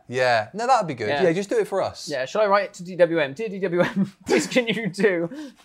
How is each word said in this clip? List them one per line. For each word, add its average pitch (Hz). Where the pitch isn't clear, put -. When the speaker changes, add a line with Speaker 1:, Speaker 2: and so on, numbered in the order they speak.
Speaker 1:
Yeah. 120
No, 220
that'd 240
be 143
good. 113
Speaker 2:
Yeah. 143
Speaker 1:
Yeah, 170
just 196
do 247
it 196
for 190
us. -
Speaker 2:
Yeah, 131
shall 202
I 214
write 196
to 180
D 180
W 165
M? 135
"Dear 220
D 196
W 175
M, -
<laughs> -
please 359
can 247
you 214
do 175